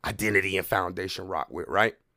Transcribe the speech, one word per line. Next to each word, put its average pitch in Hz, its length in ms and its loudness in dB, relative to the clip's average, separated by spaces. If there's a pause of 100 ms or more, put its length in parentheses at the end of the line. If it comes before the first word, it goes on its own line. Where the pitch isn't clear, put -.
identity 101 520 2
and 95 80 2
foundation 92 640 -2
rock 85 240 -4
with, 82 160 -6
right? 104 300 2 (200)